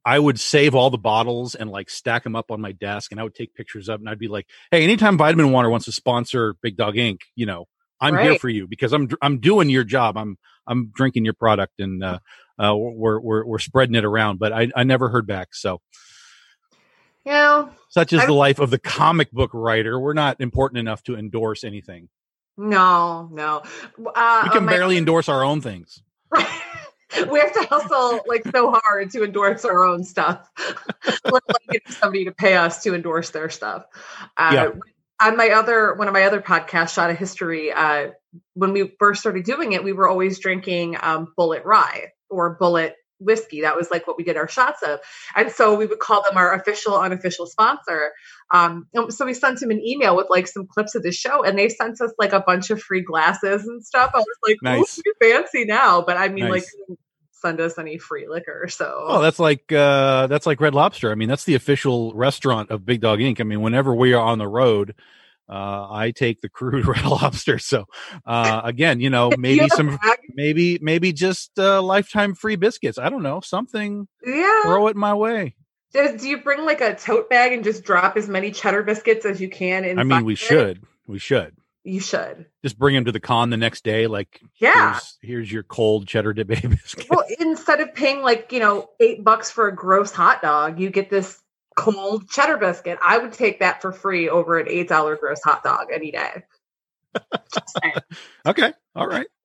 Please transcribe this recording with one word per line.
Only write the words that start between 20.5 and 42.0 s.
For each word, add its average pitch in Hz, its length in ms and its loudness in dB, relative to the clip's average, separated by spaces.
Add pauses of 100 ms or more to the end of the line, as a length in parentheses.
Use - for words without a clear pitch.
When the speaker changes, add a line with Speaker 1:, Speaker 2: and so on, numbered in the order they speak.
Speaker 1:
enough 110 240 -6
to 123 140 -8
endorse 107 460 -6
anything. 98 460 -16 (480)
Speaker 2:
No, 175 720 2
no. 151 320 -6 (520)
Uh, 233 280 4
Speaker 1:
We - 60 -2
can 220 100 4
Speaker 2:
on 190 60 2
my 170 80 2
Speaker 1:
barely 180 240 2
endorse 165 320 2
our 135 140 2
own 147 180 0
things. 98 460 -12
Speaker 2:
<laughs> - 40 -20 (1000)
Right. 359 160 -2
We 294 120 2
have 587 100 2
to 392 180 -2
hustle, 277 560 0
like, 233 180 -2 (120)
so 247 160 4
hard 208 400 2
to 226 140 -4
endorse 196 400 0
our 185 180 4
own 180 220 2
stuff. 175 480 -4
<laughs> - 40 -16 (680)
Let - 0 -
alone 240 160 4 (280)
get 220 200 -4
somebody 196 340 -2
to 180 80 -6
pay 190 240 0
us 170 280 0
to 185 120 -2
endorse 165 360 -6
their 160 180 -8
stuff. 107 340 -10 (540)
Uh, 160 160 4
Speaker 1:
Yeah. 135 160 4 (520)
Speaker 2:
on 220 140 4
my 233 140 4
other, 220 460 2
one 202 120 -2
of 190 60 -2
my 196 100 4
other 202 180 2
podcasts, 170 520 0
Shot 170 160 0
of 170 80 -2
History, 165 560 -6
uh, 147 380 0 (420)
when 190 180 -2
we 196 260 -2
first 208 220 2
started 190 240 -4
doing 247 300 -2
it, 185 100 -2
we 196 80 -4
were 190 160 2
always 185 320 0
drinking, 180 600 -4
um, 160 360 -4
Bulleit 160 280 0
Rye 190 460 0 (180)